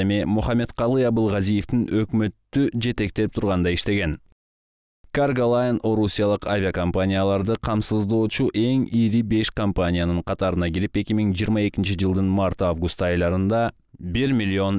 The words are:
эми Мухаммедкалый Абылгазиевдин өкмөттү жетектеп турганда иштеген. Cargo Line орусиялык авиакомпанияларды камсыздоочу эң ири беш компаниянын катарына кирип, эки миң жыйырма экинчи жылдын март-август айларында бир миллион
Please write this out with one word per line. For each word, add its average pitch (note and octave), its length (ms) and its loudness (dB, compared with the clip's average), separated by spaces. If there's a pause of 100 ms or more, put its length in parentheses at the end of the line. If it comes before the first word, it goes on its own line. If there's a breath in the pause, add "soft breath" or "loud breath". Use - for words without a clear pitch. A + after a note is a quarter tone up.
эми G2+ 220 2
Мухаммедкалый A#2 840 0
Абылгазиевдин G#2 800 0
өкмөттү A2 840 0
жетектеп A2 580 -2
турганда F#2 400 0
иштеген. F2+ 480 -2 (920)
Cargo C3+ 380 0
Line A#2+ 320 2
орусиялык G#2 640 0
авиакомпанияларды F#2+ 1080 0
камсыздоочу A2 1000 0
эң B2 380 2
ири A#2 300 2
беш A2 280 0
компаниянын F2 720 0
катарына F2+ 480 -2
кирип, F#2+ 300 -2
эки G#2+ 180 -2
миң G#2 160 2
жыйырма G#2 320 0
экинчи G2 320 -2
жылдын F#2+ 320 2
март-август F2+ 720 0
айларында F#2 680 0 (260)
бир A2 320 -2
миллион G2 480 0